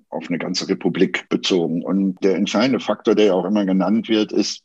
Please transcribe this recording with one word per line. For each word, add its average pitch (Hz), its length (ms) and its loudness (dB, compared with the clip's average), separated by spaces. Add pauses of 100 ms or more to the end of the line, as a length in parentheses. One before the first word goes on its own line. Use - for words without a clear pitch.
auf - 200 -10
eine 85 80 -4
ganze - 300 -6
Republik 90 600 -2
bezogen. 85 540 0
Und 95 400 -2
der 95 120 2
entscheidende 104 440 0
Faktor, - 360 0
der 107 120 6
ja 92 60 4
auch 90 120 0
immer 101 200 0
genannt 95 420 2
wird, 107 240 0
ist, - 340 -2